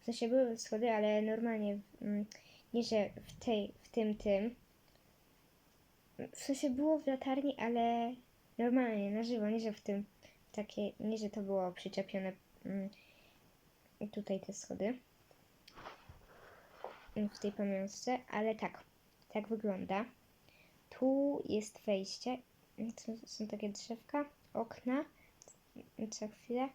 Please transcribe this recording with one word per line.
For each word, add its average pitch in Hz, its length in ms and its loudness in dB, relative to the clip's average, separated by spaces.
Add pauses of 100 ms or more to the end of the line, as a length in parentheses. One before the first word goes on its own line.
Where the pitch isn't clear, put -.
w - 40 -10
sensie 233 220 0
były 240 300 6
schody, 226 340 0
ale 214 300 6
normalnie, 220 580 0 (220)
mm, 208 240 2 (480)
nie, 240 100 2
że 220 260 4
w - 360 -12
tej, 214 360 2
w - 80 -20
tym, 214 260 2
tym. 208 400 2 (1800)
W - 120 -16
sensie 277 260 0
było 294 300 4
w 302 80 -2
latarni, 269 500 0
ale 233 560 2 (440)
normalnie, 233 540 2
na 220 120 0
żywo, 226 260 0
nie, 226 100 2
że 220 140 0
w - 80 -12
tym 202 240 -2 (460)
takie, 208 480 -4
nie, 220 180 0
że 214 120 -2
to 214 120 -4
było 190 300 2
przyczepione, 190 640 -4 (320)
mm, 196 240 -2 (1200)
tutaj 202 280 -2
te 196 140 -10
schody. 202 460 -4 (2250)
W 208 240 -2
tej 202 120 -2
pamiątce, 202 680 -2 (100)
ale 220 260 0
tak, - 280 -4 (460)
tak 208 180 -4
wygląda. 196 580 0 (840)
Tu 277 600 2
jest 214 360 -2
wejście, 202 520 -2 (680)
to 226 200 -6
są - 220 -6
takie 214 220 -4
drzewka, 226 560 -4 (280)
okna, 247 520 -2 (1040)
co 214 160 -6
chwilę. 247 460 -2